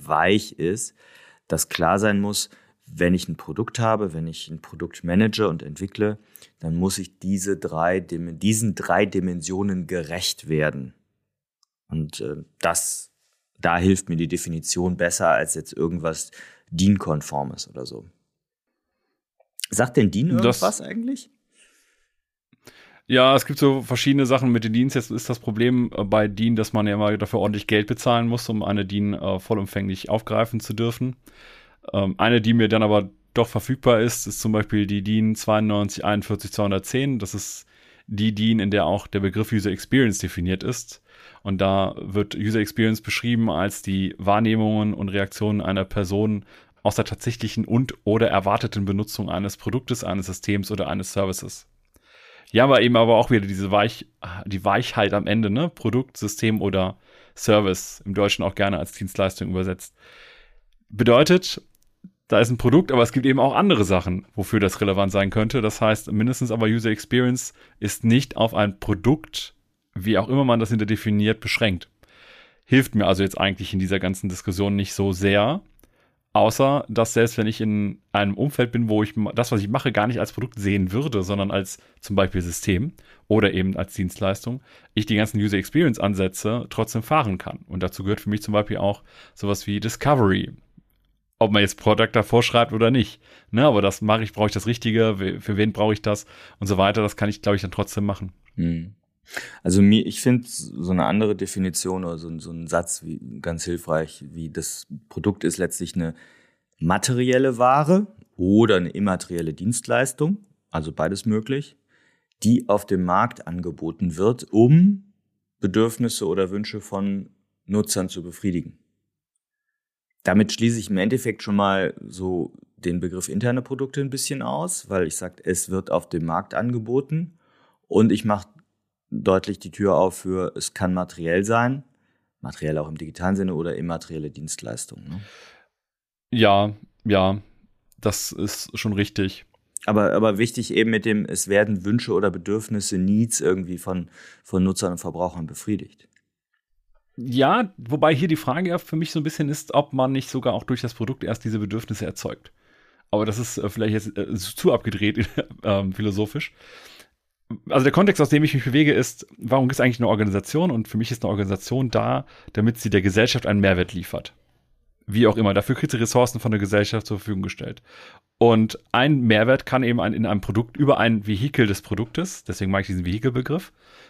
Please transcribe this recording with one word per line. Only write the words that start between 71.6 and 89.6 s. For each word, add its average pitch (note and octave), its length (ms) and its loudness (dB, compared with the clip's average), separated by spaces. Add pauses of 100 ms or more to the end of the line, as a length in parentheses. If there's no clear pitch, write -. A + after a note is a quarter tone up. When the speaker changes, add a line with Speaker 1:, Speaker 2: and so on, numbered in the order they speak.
Speaker 2:
Hilft B2+ 300 2
mir G#2 120 2
also F#2+ 160 4
jetzt F#2+ 160 -2
eigentlich F#2+ 340 -2
in G2 60 0
dieser F#2 220 0
ganzen F#2 280 -4
Diskussion G2+ 460 -2
nicht G2 180 -2
so G2 200 0
sehr, G2+ 500 2 (720)
außer C3+ 560 2
dass A2 240 0
selbst A#2 260 2
wenn A2 80 2
ich A2 140 -4
in G#2 400 -2 (100)
einem G2+ 240 0
Umfeld B2 380 0
bin, A#2+ 160 0
wo G#2+ 160 2
ich G#2 100 -6
ma-, G#2 180 -2
das, A#2 200 -2
was A2 80 2
ich G2+ 80 -2
mache, A2+ 240 -2
gar G#2+ 160 2
nicht B2 100 -2
als F2 140 -4
Produkt - 260 -10
sehen G2 320 0
würde, A2+ 320 -2
sondern G2+ 300 -2
als F#2+ 260 -4 (220)
zum - 160 -6
Beispiel F#2 260 2
System F#2 500 -2 (360)
oder G#2 240 4
eben F#2 240 0
als - 180 -6
Dienstleistung, G2 680 -4 (320)
ich G#2+ 120 -2
die A2+ 80 0
ganzen G#2+ 240 0
User G#2 200 2
Experience D#3+ 420 0
Ansätze G2+ 720 -2
trotzdem A2 340 -4
fahren A#2+ 340 0
kann. - 300 -12
Und F2+ 160 -6
dazu F#2 180 -6
gehört G2+ 180 -2
für G2+ 100 -6
mich G#2 120 -2
zum G#2 100 -6
Beispiel G#2 260 0
auch G2+ 260 -2 (300)
sowas G2+ 340 -4